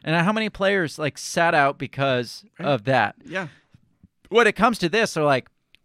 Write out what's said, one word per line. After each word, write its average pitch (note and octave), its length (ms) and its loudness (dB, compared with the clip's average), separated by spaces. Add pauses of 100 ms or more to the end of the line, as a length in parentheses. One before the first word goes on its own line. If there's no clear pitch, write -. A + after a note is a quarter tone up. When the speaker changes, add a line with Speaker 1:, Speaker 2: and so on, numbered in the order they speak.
Speaker 1:
And D#3 200 -2
how G3+ 80 2
many G#3+ 160 -2
players, F#3+ 500 -2
like, D3+ 200 -6
sat E3+ 360 0
out C#3 220 2
because C3 680 -4 (140)
Speaker 2:
Right. - 80 -10
Speaker 1:
of C3 180 0
that? A#2 320 0 (100)
Speaker 2:
Yeah. F3 220 -8 (800)
Speaker 1:
When A#3 160 4
it G3+ 100 2
comes A3+ 220 2
to F3 100 -2
this, G3+ 260 0
they're D#3+ 100 -2
like, C#3 240 0 (360)